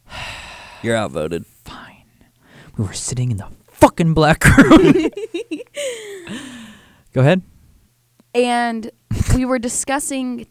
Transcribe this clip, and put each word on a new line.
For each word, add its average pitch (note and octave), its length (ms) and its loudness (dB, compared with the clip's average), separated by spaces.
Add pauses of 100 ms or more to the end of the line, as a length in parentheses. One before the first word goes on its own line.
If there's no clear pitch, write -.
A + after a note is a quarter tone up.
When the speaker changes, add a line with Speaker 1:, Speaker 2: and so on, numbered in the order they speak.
(840)
Speaker 1:
You're A2+ 120 0
outvoted. E2 520 -4 (180)
Speaker 2:
Fine. - 400 -20 (720)
We G#2+ 80 -2
were F#2+ 80 -8
sitting B2 400 -6
in G2+ 60 -4
the - 100 -12 (240)
fucking - 420 2
black D#3 300 2 (140)
room. C#4 340 8
<laughs> D#4+ 180 2 (2000)
Go C3+ 100 0
ahead. F3+ 200 4 (920)
Speaker 3:
And A#3+ 560 -2 (440)
we B3+ 100 2
were B3+ 140 -2
discussing B3+ 920 -6